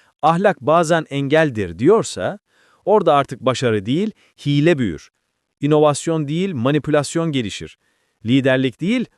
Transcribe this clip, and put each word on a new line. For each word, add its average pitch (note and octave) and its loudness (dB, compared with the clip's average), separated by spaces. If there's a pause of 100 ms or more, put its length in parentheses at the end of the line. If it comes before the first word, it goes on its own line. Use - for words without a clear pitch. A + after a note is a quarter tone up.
(220)
"ahlak F3 2
bazen D#3+ 2
engeldir" C3+ -2
diyorsa, D#3 0 (460)
orada F3+ 2
artık C3+ -2
başarı A#2 0
değil, F3 -2 (360)
hile C#3+ 2
büyür. F#2 -6 (500)
İnovasyon D3+ 2
değil, F3 -4
manipülasyon D3 -2
gelişir. G#2 -8 (460)
Liderlik C3 0
değil, A3 -2 (140)